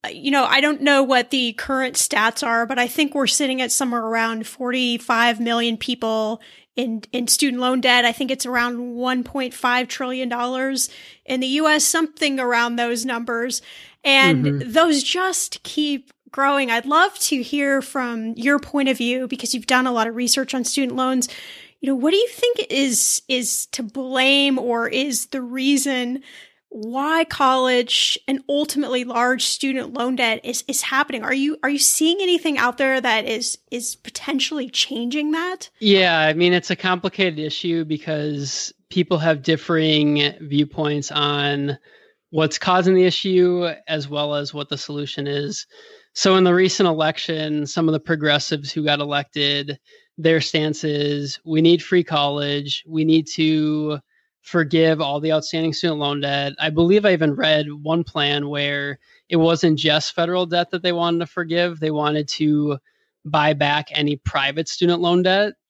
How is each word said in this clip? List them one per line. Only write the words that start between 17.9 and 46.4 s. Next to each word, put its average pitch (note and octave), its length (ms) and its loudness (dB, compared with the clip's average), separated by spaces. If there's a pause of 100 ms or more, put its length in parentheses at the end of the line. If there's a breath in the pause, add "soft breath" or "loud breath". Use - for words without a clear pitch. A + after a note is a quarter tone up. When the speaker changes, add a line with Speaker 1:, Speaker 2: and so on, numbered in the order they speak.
Speaker 1:
your C#4 200 2
point C#4 300 -2
of C4 80 2
view, B3 320 -2
because B3+ 240 -6
you've A#3+ 140 -6
done B3+ 200 2
a B3+ 60 0
lot A3+ 140 0
of A3+ 100 -6
research C4 380 -2
on B3 100 -2
student B3 320 -2
loans. B3+ 320 0 (540 loud breath)
You C4+ 80 -2
know, C4+ 60 2
what C#4+ 160 2
do G4 40 4
you A#4+ 120 2
think A#4+ 420 -2
is, C4 580 0
is B3+ 380 -2
to - 160 -10
blame C4 760 0
or A#3 300 -2
is C4 380 -4
the C4+ 160 -8
reason C4 800 -2 (520 loud breath)
why C4+ 500 -2
college B3+ 1040 2
and C4+ 220 -2
ultimately C#4+ 560 0
large B3 400 0
student C4+ 480 -4
loan B3 240 -2
debt A3+ 260 0
is, - 240 -6
is C4+ 140 -4
happening? C4+ 420 -2
Are B3+ 120 0
you, C#4+ 280 0
are C4+ 60 0
you C#4+ 100 0
seeing D#4+ 420 2
anything E4 360 0
out B3 220 0
there C4+ 200 2
that A3 280 0
is, A3+ 320 -6 (120)
is A#3+ 240 -8
potentially - 760 -6
changing C4 600 -2
that? F4+ 360 -4 (120)
Speaker 2:
Yeah, F#3 400 6
I D#3 120 4
mean, F3 220 4
it's F3 160 0
a F3 60 0
complicated F#3 640 -2
issue E3 460 -2
because D3+ 880 -4 (160)
people F3+ 300 0
have D#3 240 2
differing D3+ 960 2
viewpoints D3 720 -2
on C#3+ 680 -2 (520 soft breath)
what's D#3 280 0
causing F#3 360 4
the F#3 100 6
issue F3+ 640 2 (180)
as D3+ 220 -4
well D3 260 -2
as C#3+ 200 -4
what D3 160 -8
the C#3+ 80 -4
solution D3 480 -8
is. C#3+ 400 -6 (480 loud breath)
So F#3+ 220 4
in F#3 80 6